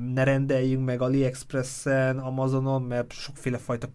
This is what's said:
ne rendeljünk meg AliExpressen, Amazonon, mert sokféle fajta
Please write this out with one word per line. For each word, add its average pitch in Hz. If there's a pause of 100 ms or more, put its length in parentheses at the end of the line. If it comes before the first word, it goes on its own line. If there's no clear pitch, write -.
(140)
ne 131
rendeljünk 135
meg 123
AliExpressen, 131
Amazonon, 131
mert 120
sokféle -
fajta 120